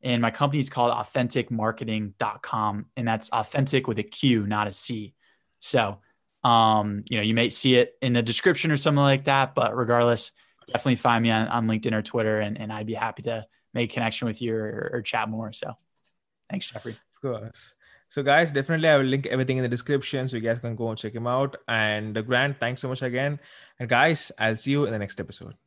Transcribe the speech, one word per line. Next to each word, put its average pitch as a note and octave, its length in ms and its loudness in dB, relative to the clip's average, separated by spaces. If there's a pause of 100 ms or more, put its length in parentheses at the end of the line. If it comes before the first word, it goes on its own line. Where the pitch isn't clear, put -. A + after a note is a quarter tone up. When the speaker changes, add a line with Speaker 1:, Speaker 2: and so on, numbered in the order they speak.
Speaker 1:
And B2 200 0
my A#2 100 2
company C#3+ 300 0
is C3+ 80 -2
called A#2+ 240 2
authentic A#2+ 580 -2
marketing A2 640 -4
dot G#2+ 240 -6
com, G#2+ 440 -4 (100)
and A#2+ 100 -4
that's A2+ 260 -2
authentic C3+ 540 0
with A2 140 -2
a G#2 40 -2
Q, A2+ 440 2
not G#2+ 220 -2
a - 20 -12
C. G#2 420 -10 (460)
So, G#2 400 0 (460)
um, G#2+ 640 4
you A#2+ 80 -2
know, G#2 60 0
you A2 100 2
may A#2 160 2
see B2+ 260 4
it A#2+ 260 4
in B2 120 2
the A#2+ 80 4
description D3+ 500 2
or D3 60 2
something C#3+ 260 4
like C#3 220 4
that, C#3 300 2
but A2 200 0
regardless, A#2+ 560 2 (360)
definitely B2 280 0
find A2+ 260 2
me A2+ 100 4
on, A2+ 180 2
on A2+ 180 0
LinkedIn A2 240 0
or A2 100 0
Twitter, G#2+ 380 0
and, G#2+ 180 -4
and G#2+ 140 -8
I'd G#2+ 160 -8
be A2+ 60 -4
happy A2+ 300 -6
to A2+ 220 -6 (280)
make A#2+ 180 -2
a - 20 -16
connection A#2 320 -4
with A2 160 -4
you A2+ 140 -2
or, G#2+ 380 -4
or A#2+ 80 -2
chat A2 260 -2
more. A2 240 -6
So - 240 -10 (760)
thanks, - 180 -8
Jeffrey. A2 260 -12
Speaker 2:
Of - 280 -20
course. A2+ 540 -10 (320)
So - 160 -6
guys, D3 300 4
definitely D#3 340 0
I D3+ 80 8
will C#3 80 6
link C3+ 240 0
everything C3 300 0
in B2+ 60 0
the A#2+ 60 0
description C3+ 600 -2
so B2 80 -6
you A2 40 -4
guys A#2 180 0
can A#2 180 -6
go A#2 100 -4
and A2 100 -4
check A2 160 -8
him A#2+ 140 -4
out. C3+ 300 0 (100)
And, G#2+ 500 0
uh, A2+ 40 -2
Grant, B2+ 360 0
thanks B2 220 -4
so C3+ 80 -6
much B2+ 140 -4
again. C3+ 360 -2 (420)
And A#2+ 100 -6
guys, C#3+ 500 2
I'll A2 160 2
see C3 160 -4
you C#3+ 140 2
in A2+ 80 -2
the A2 60 -4
next G2+ 200 -8
episode. - 360 -12 (120)